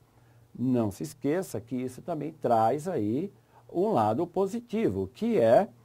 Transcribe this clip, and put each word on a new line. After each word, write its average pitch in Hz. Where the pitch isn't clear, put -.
não 120
se -
esqueça 156
que 113
isso 127
também 156
traz 131
aí 143
um 202
lado 123
positivo, 190
que 220
é 135